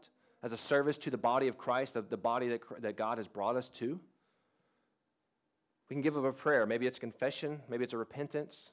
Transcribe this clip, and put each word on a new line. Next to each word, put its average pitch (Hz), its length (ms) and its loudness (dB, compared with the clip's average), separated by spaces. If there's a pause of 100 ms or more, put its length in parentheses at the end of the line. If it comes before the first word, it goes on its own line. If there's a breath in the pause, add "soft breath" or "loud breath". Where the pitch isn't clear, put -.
(440 soft breath)
as 117 80 -4
a 117 40 -6
service 143 420 4
to - 120 -4
the 127 80 -2
body 127 300 4
of 113 100 -2
Christ, 131 360 0
the, 113 80 -2
the 110 140 -4
body 120 340 0
that, 117 100 0 (220)
that 107 140 -2
God 113 220 0
has 107 80 -6
brought 104 300 0
us 123 140 -4
to. 139 280 -4 (1900)
We 135 40 -4
can 139 80 -2
give 151 120 2
of 147 100 0
a 175 80 4
prayer. 135 340 4
Maybe 117 200 2
it's 127 140 -2
confession. 139 680 -4
Maybe 120 140 -2
it's 120 120 -4
a 117 40 -2
repentance. 143 760 -6